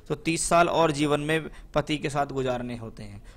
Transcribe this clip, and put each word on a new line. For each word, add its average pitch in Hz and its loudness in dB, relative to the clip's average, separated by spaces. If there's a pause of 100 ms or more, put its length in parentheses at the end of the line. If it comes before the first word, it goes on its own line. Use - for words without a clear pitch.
तो 151 -2
तीस 165 -2
साल 170 6
और 160 4
जीवन 147 2
में 151 -2 (240)
पति 151 0
के 151 -4
साथ 143 0
गुजारने 123 -4
होते 113 -12
हैं। 104 -16 (140)